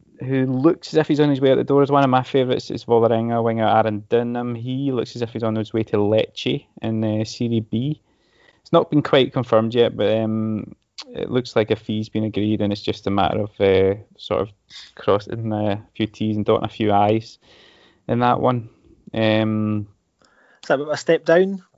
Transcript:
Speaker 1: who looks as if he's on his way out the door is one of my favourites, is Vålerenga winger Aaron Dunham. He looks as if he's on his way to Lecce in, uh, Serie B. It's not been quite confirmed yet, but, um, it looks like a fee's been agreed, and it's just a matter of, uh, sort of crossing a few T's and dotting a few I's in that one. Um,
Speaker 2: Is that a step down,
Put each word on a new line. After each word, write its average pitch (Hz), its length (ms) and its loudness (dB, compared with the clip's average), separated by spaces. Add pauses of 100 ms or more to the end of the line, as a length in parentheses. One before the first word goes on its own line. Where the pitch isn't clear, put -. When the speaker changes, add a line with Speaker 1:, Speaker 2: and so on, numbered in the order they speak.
(200)
Speaker 1:
who 131 260 0
looks 131 460 0
as 160 60 2
if 156 100 2
he's 147 120 2
on 147 100 4
his 135 100 0
way 135 100 4
out 131 60 4
the 120 80 0
door 143 180 2
is 135 80 2
one 143 140 4
of 131 60 2
my 127 120 2
favourites, 127 480 -2
is 110 140 -8
Vålerenga 117 580 2
winger 113 240 0
Aaron 107 420 2
Dunham. 120 460 -2
He 131 380 -4
looks 120 240 -4
as 120 60 -8
if 113 100 -6
he's 113 100 -6
on 110 140 -2
his 107 160 -4
way 113 120 0
to - 120 -2
Lecce 107 720 0 (140)
in, 110 220 -4
uh, 107 220 -2
Serie 117 360 -4
B. 123 400 -4 (600)
It's - 120 -8
not 170 180 2
been 147 120 4
quite 131 300 2
confirmed 113 420 0
yet, 117 220 2
but, 107 220 0
um, 110 580 -4 (320)
it - 220 -8
looks 123 260 -4
like 110 140 2
a 107 60 0
fee's 107 320 -6
been 110 160 -4
agreed, 104 360 -2
and 101 120 -2
it's 101 100 -8
just - 240 -6
a 98 40 -2
matter 98 300 0
of, 104 200 -8
uh, 98 360 4 (200)
sort - 260 -4
of 101 80 -8 (440)
crossing 107 580 -2
a 107 320 -2 (100)
few 110 120 -2
T's 110 300 -4
and 104 80 -2
dotting 110 220 0
a - 20 -10
few 107 240 -2
I's 107 460 2 (680)
in 120 140 -2
that 123 200 2
one. 120 280 -2 (440)
Um, 107 760 0 (720)
Speaker 2:
Is - 60 -8
that 139 100 0
a 143 180 -6
step 160 280 0
down, 185 400 2 (140)